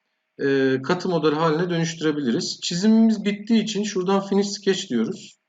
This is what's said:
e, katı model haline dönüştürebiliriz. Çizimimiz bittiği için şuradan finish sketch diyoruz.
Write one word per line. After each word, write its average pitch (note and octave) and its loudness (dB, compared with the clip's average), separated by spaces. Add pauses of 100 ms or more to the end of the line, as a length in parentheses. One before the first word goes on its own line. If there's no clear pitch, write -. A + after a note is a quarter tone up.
(400)
e, C3+ 2
katı F3+ -2
model D#3 2
haline D#3+ 0
dönüştürebiliriz. D#3 -2
Çizimimiz G#3+ 2
bittiği G3+ 0
için G3+ -4
şuradan G3 0
finish G3+ 0
sketch - -4
diyoruz. - -4 (120)